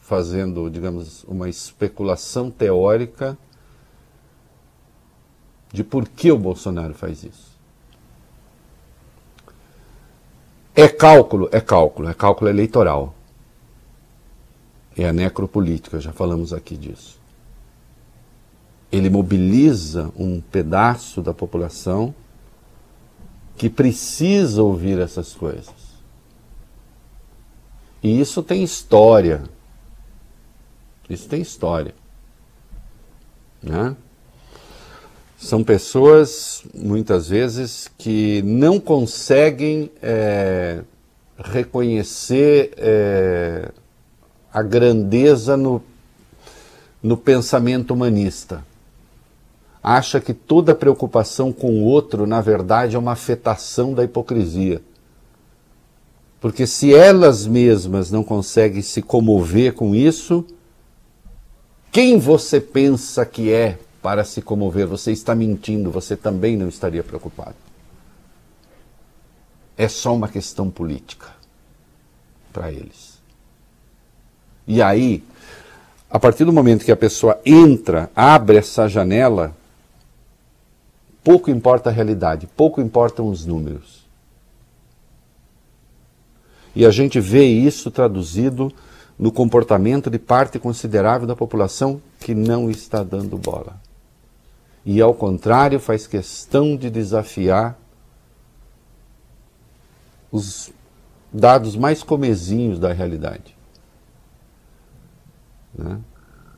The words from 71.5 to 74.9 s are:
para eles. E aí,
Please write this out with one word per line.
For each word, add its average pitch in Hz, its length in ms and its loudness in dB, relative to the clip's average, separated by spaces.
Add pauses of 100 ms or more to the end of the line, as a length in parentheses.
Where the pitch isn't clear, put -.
para 82 180 -12
eles. - 500 -20 (1500)
E 107 140 0
aí, 101 440 0 (840)